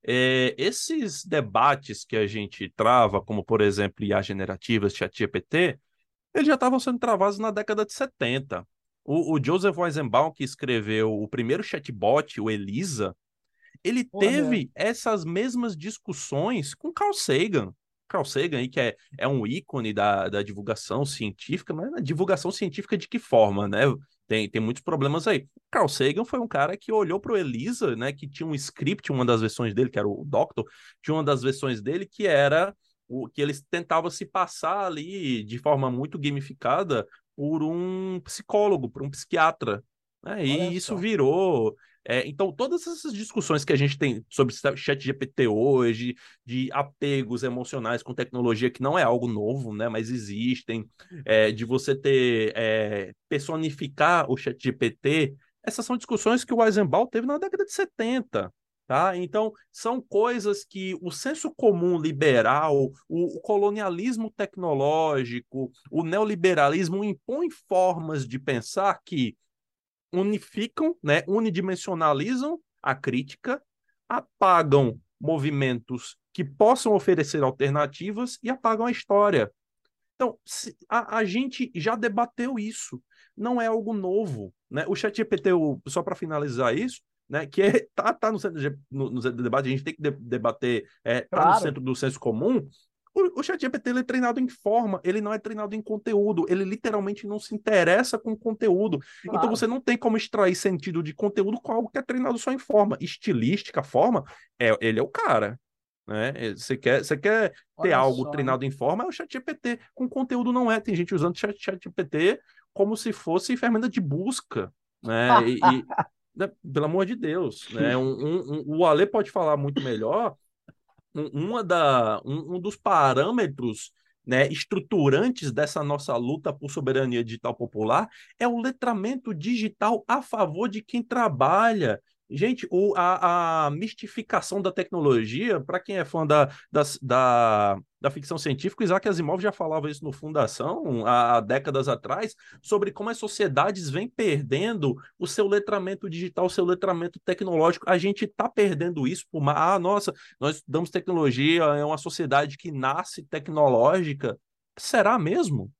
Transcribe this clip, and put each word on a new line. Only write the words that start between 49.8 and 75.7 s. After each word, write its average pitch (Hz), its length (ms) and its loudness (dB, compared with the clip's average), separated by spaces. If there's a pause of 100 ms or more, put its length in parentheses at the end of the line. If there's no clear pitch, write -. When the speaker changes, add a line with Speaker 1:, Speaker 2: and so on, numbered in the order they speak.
Speaker 1:
Mas 113 220 -4
existem, 113 800 -4 (380)
é, 110 260 4
de 110 140 -6
você 131 280 0
ter, 127 600 2
é, 107 560 -2 (160)
personificar 156 1040 0
o 127 60 2
chat - 220 -6
G 127 140 -2
P 113 180 0
T, 139 440 0 (280)
essas 226 220 -6
são 247 140 -2
discussões 240 440 0
que - 120 -4
o - 20 2
Weizenbaum 208 500 4
teve 233 200 -2
na 285 100 -2
década 392 300 -2
de - 60 -16
setenta. 240 800 -4 (360)
Tá? 175 300 2
Então, 208 340 -2 (220)
são 240 260 -4
coisas 208 640 -2
que 190 380 -8
o 180 100 -8
senso - 460 -6
comum 180 420 4
liberal, 143 800 4 (320)
o, 160 300 -2
o - 20 -12
colonialismo 208 880 -2
tecnológico, 143 1400 -2 (180)
o 165 140 0
neoliberalismo 180 1000 2
impõem 240 460 -4 (180)
formas 165 640 0
de 127 100 -8
pensar 143 640 -2
que 127 360 -4 (720)
unificam, 214 920 -2
né, 151 240 2
unidimensionalizam 190 1300 -2 (220)
a 135 120 -2
crítica, 139 640 -4 (480)
apagam 156 960 4 (180)
movimentos 139 1000 -2 (120)